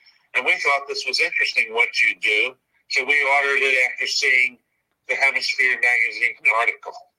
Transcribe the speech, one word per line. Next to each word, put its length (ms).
and 100
we 140
thought 300
this 180
was 140
interesting, 540
what 260
you 200
do, 360
so 140
we 180
ordered 400
it 160
after 140
seeing 520
the 80
Hemisphere 640
magazine 560
article." 640